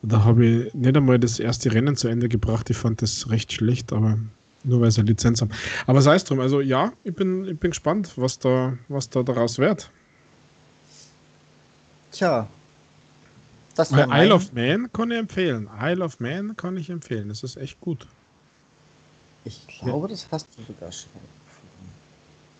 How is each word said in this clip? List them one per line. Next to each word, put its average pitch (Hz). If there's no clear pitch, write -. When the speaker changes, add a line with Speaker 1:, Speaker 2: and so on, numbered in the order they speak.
Speaker 1:
Da 107
habe 117
ich 117
nicht 131
einmal 127
das 117
erste 117
Rennen 131
zu 120
Ende 120
gebracht. 110
Ich 113
fand 113
das 113
recht 110
schlecht, 120
aber 110
nur 123
weil 117
sie 107
eine 104
Lizenz 117
haben. 107
Aber 135
sei 147
es 185
drum, 135
also 135
ja, 139
ich 185
bin, 185
ich 175
bin 175
gespannt, 175
was 127
da, 127
was 139
da 127
daraus 120
wird. 175
Speaker 2:
Tja. 131
Das 160
Speaker 1:
Weil 139
Speaker 2:
wär 139
mein 143
Speaker 1:
Isle 214
of 185
Man 147
kann 233
ich 233
empfehlen. 160
Isle 175
of 156
Man 190
kann 185
ich 175
empfehlen. 120
Das 104
ist 131
echt -
gut. -
Speaker 2:
Ich -
glaube, 143
Speaker 1:
Ja. 214
Speaker 2:
das -
hast 156
du 113
sogar 90
schon -
gefunden. -